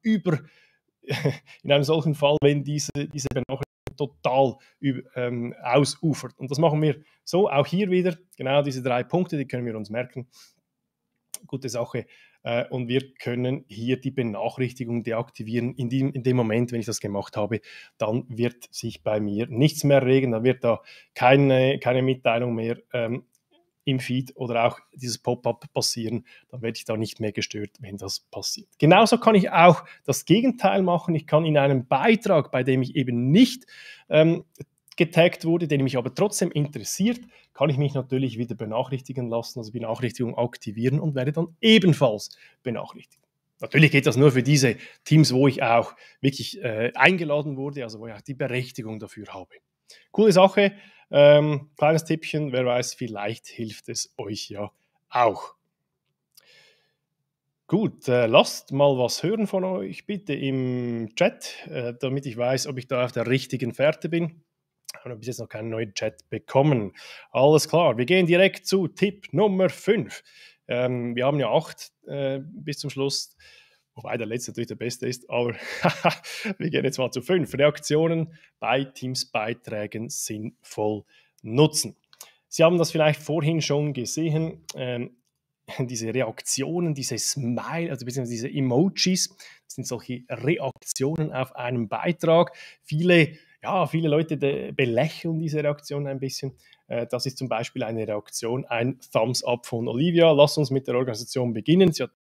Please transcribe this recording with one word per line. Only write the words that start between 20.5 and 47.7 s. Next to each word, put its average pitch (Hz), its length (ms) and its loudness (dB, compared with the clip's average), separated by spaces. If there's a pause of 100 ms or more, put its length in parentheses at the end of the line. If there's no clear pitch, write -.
da 113 180 0 (320)
keine, 131 640 6
keine 127 220 0
Mitteilung 123 540 0
mehr, 113 220 -4 (160)
ähm, 120 320 -4 (580)
im 131 160 0
Feed 127 360 -6
oder 117 320 0
auch 117 120 -4 (140)
dieses 123 240 -8
Pop-up 120 560 -4
passieren, 113 540 -4 (220)
dann 127 120 -16
werde 113 160 -6
ich - 80 -16
da 110 120 -4
nicht 107 220 -6
mehr 107 120 -4
gestört, 104 480 -8
wenn 101 180 -14
das 98 220 -10
passiert. - 480 -12 (100)
Genauso 196 400 6
kann 226 160 4
ich 196 160 4
auch 170 340 6 (200)
das - 220 -4
Gegenteil 202 580 2
machen. 175 320 0
Ich 156 100 -4
kann 156 200 2
in 156 120 4
einem 139 300 2
Beitrag, 196 640 2
bei 131 100 0
dem 131 220 2
ich 127 120 -8
eben 123 360 0
nicht, 233 340 6 (420)
ähm, 160 380 4 (520)
getaggt 165 480 4
wurde, 170 220 0
den 143 160 0
mich 131 140 -2
aber 127 160 -4
trotzdem 196 380 -2
interessiert, 147 720 -4 (320)
kann 151 180 2
ich 131 60 -2
mich 143 180 0
natürlich 131 420 -4
wieder 117 160 -6
benachrichtigen 123 760 -6
lassen, 117 280 -6
also 110 140 -12
Benachrichtigung 113 640 -6
aktivieren 120 640 -2
und 151 160 -4
werde 131 160 -4
dann 165 280 -4
ebenfalls 165 800 4 (240)
benachrichtigt. - 600 -10 (380)
Natürlich 139 280 4
geht 131 160 2
das 120 100 2
nur 139 160 6
für 123 120 2
diese 131 340 2 (280)
Teams, 147 280 6
wo 131 140 4
ich - 160 0
auch 117 320 2 (240)
wirklich, 139 420 -4
äh, 113 320 -4
eingeladen 147 640 2
wurde, 139 260 -8